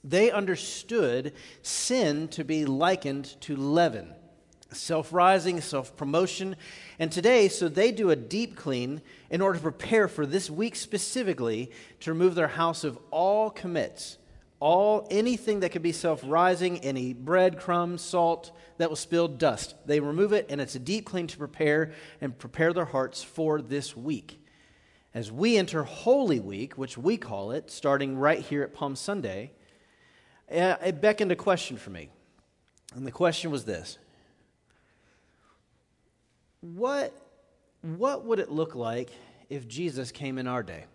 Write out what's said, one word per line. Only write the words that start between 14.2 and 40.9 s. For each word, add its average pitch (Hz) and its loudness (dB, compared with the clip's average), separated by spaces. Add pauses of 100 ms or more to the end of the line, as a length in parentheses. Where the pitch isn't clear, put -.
all, 190 4
anything 214 0
that 175 0
could 165 -6
be 170 0
self-rising, 170 2
any 127 -4
bread, 165 2
crumbs, 175 -2
salt 170 0 (260)
that 170 2
was 151 -4
spilled, 170 0
dust. 127 0 (100)
They 147 2
remove 170 2
it, 208 2
and 143 -4
it's 131 -6
a 127 -8
deep 196 -4
clean 175 -6
to - -14
prepare 151 0 (260)
and 131 -6
prepare 160 0
their 170 0
hearts 131 -2
for 156 -2
this 131 -6
week. 127 -8 (720)
As 110 -8
we 208 2
enter 160 0
Holy 214 2
Week, 101 -8
which 131 -8
we 170 0
call 107 -8
it, 151 -8
starting 139 0
right 147 4
here 143 -4
at - -8
Palm 139 -6
Sunday, 127 -6 (1000)
uh, 175 2
it 175 0
beckoned 214 4
a 170 2
question 170 0
for 101 -14
me. 82 -14 (840)
And 131 -10
the 120 -8
question 170 0
was 135 -4
this. 98 -8 (2500)
What, 233 -4 (680)
what 180 -2
would 226 0
it - -4
look 156 -2
like 120 -4 (400)
if 127 -10
Jesus 131 -6
came 135 -8
in 127 -6
our 123 -4
day 85 -12 (120)